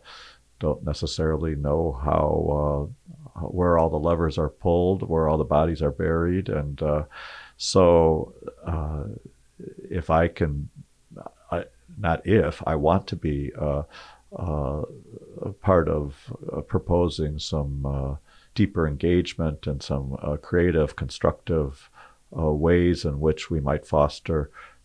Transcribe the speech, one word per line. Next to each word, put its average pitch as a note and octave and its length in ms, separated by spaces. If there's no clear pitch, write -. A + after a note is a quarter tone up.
don't D2+ 240
necessarily D#2+ 720
know C#2+ 460
how, D2 880
uh, - 60
where F2 360
all D#2+ 120
the D#2 100
levers E2 380
are D#2 120
pulled, F2+ 540
where D#2+ 240
all D#2 100
the D2+ 60
bodies D#2 380
are D2 100
buried. E2+ 560
And, C#2+ 340
uh, D2+ 220
so, E2 760
uh, D#2 380
if F2 200
I E2 200
can, D2 400
I, F2 140
not E2 280
if, E2+ 400
I D#2+ 100
want D#2+ 320
to F#2 100
be, C#2+ 420
uh, D2 240
uh, D2 440
a G2+ 80
part F2 260
of, D2+ 280
uh, C#2+ 100
proposing D#2+ 760
some, C#2 480
uh, C#2 300
deeper F2 320
engagement E2 800
and C#2+ 140
some, C#2 420
uh, D2 140
creative, E2+ 580
constructive, - 920
uh, D#2 160
ways E2+ 540
in C#2+ 140
which D#2 320
we E2 80
might C#2 260
foster D2 640